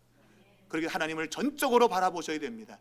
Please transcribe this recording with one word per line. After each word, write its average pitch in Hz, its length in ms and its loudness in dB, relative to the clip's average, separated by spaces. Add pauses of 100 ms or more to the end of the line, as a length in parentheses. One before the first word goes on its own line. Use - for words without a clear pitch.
(680)
그렇게 160 200 -4
하나님을 160 420 -4
전적으로 240 580 2
바라보셔야 170 520 0
됩니다. 113 420 -10